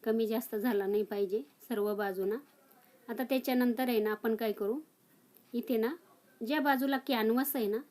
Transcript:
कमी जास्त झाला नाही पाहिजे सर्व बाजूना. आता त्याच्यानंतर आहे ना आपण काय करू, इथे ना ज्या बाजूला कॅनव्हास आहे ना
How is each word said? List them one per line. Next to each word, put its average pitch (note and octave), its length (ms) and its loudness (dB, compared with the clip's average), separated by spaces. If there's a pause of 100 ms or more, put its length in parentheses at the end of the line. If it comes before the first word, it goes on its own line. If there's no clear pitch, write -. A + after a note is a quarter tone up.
कमी A3+ 240 2
जास्त A3+ 280 -4
झाला G3+ 320 0
नाही G#3 160 2
पाहिजे G3+ 400 -2 (260)
सर्व G#3 260 0
बाजूना. G3 420 -2 (720)
आता A#3+ 160 -4
त्याच्यानंतर B3 640 2
आहे A#3 120 2
ना G#3+ 120 0
आपण A3 240 0
काय A3 160 -2
करू, G#3 260 -2 (760)
इथे A#3+ 240 -2
ना A#3 180 0 (460)
ज्या B3+ 200 -2
बाजूला C4+ 460 2
कॅनव्हास A#3+ 500 2
आहे A3+ 100 0
ना G#3 120 0 (120)